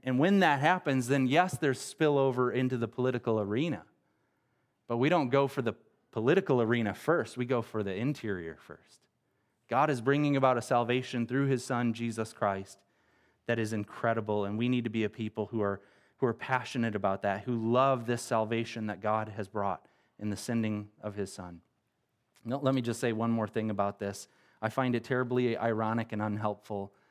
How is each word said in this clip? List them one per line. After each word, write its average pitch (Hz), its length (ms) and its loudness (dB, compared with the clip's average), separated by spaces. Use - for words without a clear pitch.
and 127 160 0
when 196 220 6
that 147 180 4
happens, 143 480 2
then 135 180 2
yes, 156 320 2
there's 135 220 0
spillover 135 760 2
into 127 240 0
the 113 120 0
political 120 500 0
arena. 107 440 -2
But 117 80 -2
we 123 100 4
don't 156 220 4
go 139 180 4
for 135 140 -4
the 113 140 -2
political 135 500 4
arena 113 320 2
first. 151 440 -2
We 123 80 -2
go 123 160 0
for 110 200 -6
the 98 140 -4
interior 101 640 -6
first. - 400 -20
God 135 200 4
is 127 120 0
bringing 143 340 2
about 131 220 4
a 117 40 -2
salvation 120 640 0
through 135 220 0
his 131 160 0
son, 120 300 -2
Jesus 110 400 -6
Christ, 98 440 -2
that 120 100 0
is 107 140 -2
incredible. 107 720 -2
And 101 140 -4
we 120 100 0
need 123 160 2
to 113 60 -2
be 110 160 -2
a 101 40 0
people 107 360 -6
who 113 160 -4
are, 101 180 0
who - 80 0
are 117 80 2
passionate 120 600 -2
about 98 280 -2
that, 101 220 -2
who 117 280 -2
love 127 340 2
this 120 160 -2
salvation 113 680 -2
that 101 120 -8
God 107 300 -2
has 104 180 -8
brought 101 400 -4
in 107 100 -4
the 101 60 -2
sending 107 540 -4
of 104 140 -8
his 101 160 -6
son. 87 300 -14
Now, 123 180 -4
let 135 140 4
me 131 60 2
just 117 180 -4
say 117 140 0
one 113 180 0
more 113 160 0
thing 110 220 -2
about 101 280 -2
this. 101 300 -8
I 110 60 -2
find 127 260 0
it 117 120 -2
terribly 123 520 0
ironic 113 540 -2
and 107 100 -4
unhelpful. 104 720 -4